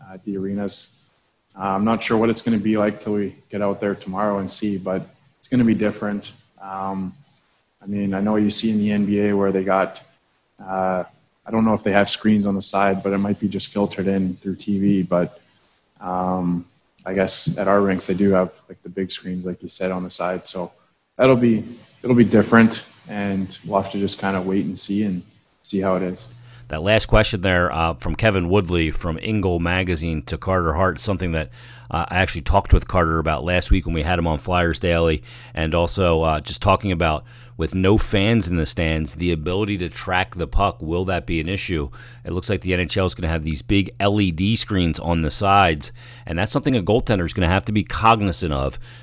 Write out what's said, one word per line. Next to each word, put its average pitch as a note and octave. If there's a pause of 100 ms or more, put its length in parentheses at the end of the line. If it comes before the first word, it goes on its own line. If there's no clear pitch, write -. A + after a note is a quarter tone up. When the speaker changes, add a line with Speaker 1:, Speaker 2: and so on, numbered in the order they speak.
Speaker 1:
uh, F#2+
at F#2+
the G2
arenas. G2 (560)
Uh, F#2+
I'm G2
not A2+
sure A2+
what A2+
it's A2
gonna A2+
be G#2+
like G#2
till G#2+
we G2+ (160)
get G2+
out G2+
there G2+
tomorrow G2+
and F#2+
see, G2+
but F#2+ (320)
it's -
gonna B2+
be A2+
different. G#2 (260)
Um, F#2+ (720)
I G2
mean, G2+
I F#2+
know G#2+
you G#2
see -
in G#2+
the G#2
N G#2
B G2+
A G#2
where G2
they F#2+
got, F#2+ (600)
uh, F#2+ (420)
I A2+
don't A2+
know A2
if G#2
they G#2+
have G3
screens G#2+
on G2
the G2
side, G2
but G2
it G2
might G2+
be G2+
just F#2+
filtered G2
in F#2+
through F#2+
T G2+
V, G2
but, F2 (600)
um, F2+ (400)
I F#2
guess -
at G2
our G2+
rinks F#2+
they F#2+
do G2
have, F#2
like, F#2
the F2+
big F#2
screens, F#2
like F2+
you F2
said, F#2
on F#2
the F2
side. F2+
So F2+ (460)
that'll C3
be, A#2 (400)
it'll B2
be A#2+
different, A2+ (220)
and G2
we'll G2
have -
to G#2
just G2
kinda F#2+
wait F#2+
and F#2
see G2+
and F#2 (420)
see G2
how F#2+
it F#2
is. F2+ (380)
Speaker 2:
That D#2
last G#2+
question G#2+
there, F2
uh, E2
from E2
Kevin F#2+
Woodley F2
from D#2+
Ingle F2+
Magazine E2+
to -
Carter F2+
Hart, F2+
something F#2
that, D#2+ (400)
uh, E2+
I F2+
actually F2+
talked -
with -
Carter D#2+
about D2+
last F2
week F2+
when E2+
we D#2+
had F2
him E2
on D#2
Flyers F2
Daily, E2+ (280)
and D#2+
also, E2+
uh, D#2
just -
talking G2
about D#2+ (340)
with -
no F#2+
fans G#2
in F2+
the D#2+
stands, D#2+
the F2
ability F2+
to F2
track -
the E2+
puck, -
will E2+
that F2+
be E2+
an D#2+
issue? F2 (340)
It E2+
looks F2+
like G2+
the F#2
N F2+
H F2+
L F#2+
is F2+
gonna E2
have D#2+
these D#2
big G2+ (100)
L G2+
E G2
D F#2+
screens F2
on E2
the D2+
sides, G2 (320)
and E2
that's G#2+
something C#3
a G#2+
goaltender G#2
is D#2
gonna F2
have F#2+
to G#2+
be G#2
cognizant G2+
of, C#2 (240)